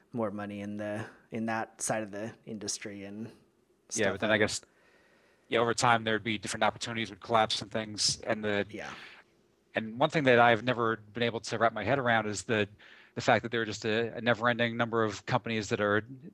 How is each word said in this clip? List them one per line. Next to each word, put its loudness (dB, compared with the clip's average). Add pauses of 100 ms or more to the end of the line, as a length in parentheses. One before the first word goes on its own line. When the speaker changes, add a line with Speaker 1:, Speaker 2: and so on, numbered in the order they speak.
(120)
Speaker 1:
More -4
money -10
in -8
the, -6 (260)
in -6
that -4
side -2
of -10
the -10 (140)
industry -10
and -12
Speaker 2:
Yeah, -6
Speaker 1:
stuff 2
Speaker 2:
but -6
then 0
Speaker 1:
like 4
Speaker 2:
I 4
guess, -2 (880)
yeah, 2
over 2
time 4
there'd 0
be -2
different -4
opportunities -2
would -16
collapse 2
and -14
things, -2
and -2
the 0
Speaker 1:
Yeah. -10 (840)
Speaker 2:
and -6
one 4
thing 0
that 8
I've 6
never 0 (160)
been -4
able -2
to -6
wrap 4
my -6
head 2
around 2
is -6
the, 2 (480)
the -8
fact 4
that -8
there 0
are 0
just -6
a, 0
a -8
never-ending 2
number 2
of -2
companies -2
that 0
are 4 (320)